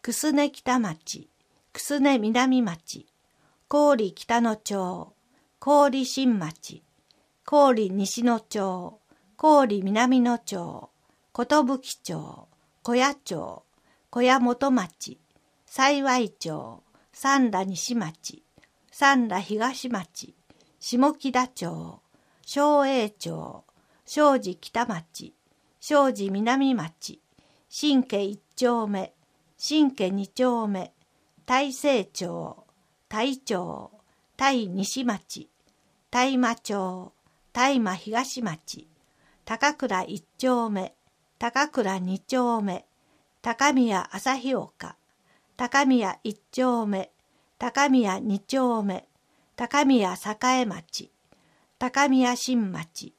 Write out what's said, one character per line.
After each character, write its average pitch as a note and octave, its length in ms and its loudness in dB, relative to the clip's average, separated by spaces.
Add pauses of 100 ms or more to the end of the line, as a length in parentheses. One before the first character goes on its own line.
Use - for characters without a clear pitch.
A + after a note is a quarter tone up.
楠 D4 320 -2
根 C#4+ 160 2
北 B3+ 280 -2
町。 - 520 -8 (420)
楠 - 280 -6
根 C#4 180 4
南 B3 420 2
町。 E3+ 460 -8 (640)
郡 C#4 420 4
北 - 300 -2
野 A3 140 0
町。 F#3 600 -8 (420)
郡 C#4 460 4
新 B3+ 340 0
町。 - 440 -10 (640)
郡 B3+ 520 4
西 G3+ 260 -4
野 A#3+ 160 2
町。 F#3+ 600 -6 (360)
郡 C4+ 460 4
南 B3 380 4
野 A#3+ 180 2
町。 - 520 -12 (420)
寿 A#3+ 120 -4 (340)
町。 D3 680 -12 (340)
小 A#3+ 120 -2
屋 C4+ 200 2
町。 - 480 -10 (480)
小 A#3+ 120 -2
屋 B3+ 160 6
元 B3 320 0
町。 - 480 -4 (480)
幸 C#4 360 0 (360)
町。 C#3 440 -10 (300)
三 C4+ 380 2
田 F#3 140 -2
西 G3 320 -6
町。 - 480 -8 (480)
三 C4+ 360 4
田 F#3+ 120 -4
東 A3+ 480 -6
町。 - 460 -10 (440)
下 C4+ 340 2
木 C#4 200 -6
田 B3+ 160 0
町。 E3 520 -12 (420)
正 C#4+ 440 2
栄 A#3+ 240 0
町。 - 540 -12 (400)
正 C#4+ 340 4
治 F#3+ 160 -6
北 A#3 320 -6
町。 - 480 -12 (460)
正 C#4 320 2
治 G3 180 -4
南 B3 440 0
町。 - 460 -10 (480)
新 C#4 360 2
家 G#3 180 -2
一 G3+ 160 -6 (160)
丁 A#3+ 320 0
目。 G3 260 -6 (440)
新 D4 340 2
家 G3+ 200 -2
二 G3 180 -4
丁 A#3+ 400 -2
目。 F#3+ 240 -6 (520)
大 C4+ 280 0
成 C4 320 0
町。 E3+ 520 -10 (520)
大 B3+ 280 -2
町。 F3+ 540 -6 (460)
大 C#4 160 2
西 G3+ 520 -4
町。 - 440 -6 (600)
大 B3+ 260 0
間 A#3+ 180 0
町。 F#3 580 -6 (400)
大 C4 260 2
間 G3 160 0
東 A#3+ 480 -6
町。 D#3 440 -10 (580)
高 C#4 300 0
倉 G#3 300 -4
一 - 200 -12 (140)
丁 A#3+ 320 0
目。 F#3+ 240 -6 (440)
高 C4 300 0
倉 G3 300 -2
二 F#3 220 -4
丁 A#3+ 420 0
目。 G3 220 -6 (580)
高 C4+ 300 0
宮 A3+ 400 2
朝 C4 240 -4
日 B3+ 180 -4
丘。 - 420 -10 (600)
高 C#4 280 2
宮 A#3+ 380 2
一 G#3 120 -8 (160)
丁 B3 360 0
目。 F#3+ 240 -4 (480)
高 C#4 300 2
宮 G#3+ 300 4
二 G3+ 200 -2
丁 B3 440 -2
目。 G3 260 -6 (480)
高 C#4 280 0
宮 G#3 320 4
栄 B3+ 480 -2
町。 - 460 -10 (680)
高 C4+ 300 0
宮 B3+ 280 4
新 A#3 360 -4
町。 - 460 -14